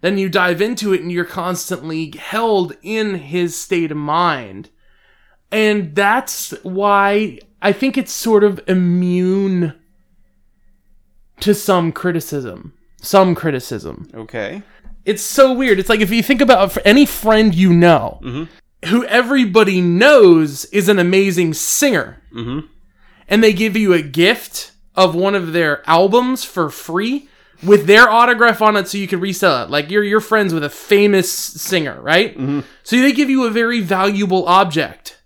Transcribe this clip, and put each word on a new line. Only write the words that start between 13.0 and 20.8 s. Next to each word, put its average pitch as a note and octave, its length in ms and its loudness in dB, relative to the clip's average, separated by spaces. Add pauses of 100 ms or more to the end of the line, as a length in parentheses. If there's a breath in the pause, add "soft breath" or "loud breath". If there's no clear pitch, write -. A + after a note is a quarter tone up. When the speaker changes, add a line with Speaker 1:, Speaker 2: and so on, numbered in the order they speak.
Speaker 1:
Some F#3+ 340 2
criticism. B2 800 -8
Speaker 2:
Okay. A2+ 480 -10 (420 soft breath)
Speaker 1:
It's - 180 -4
so C4+ 300 4
weird. A#3+ 280 2
It's F#3+ 80 -4
like A3 120 2
if F#3+ 120 0
you A#3 100 0
think C4 180 0
about A3 360 2
f-, - 80 -4
any B3 220 6
friend A3 480 2
you F3+ 180 4
know, E3+ 500 4
Speaker 2:
Mm-hmm. - 680 -12
Speaker 1:
who A#3 180 0
everybody A3 760 2
knows F3 840 4
is G3 220 -2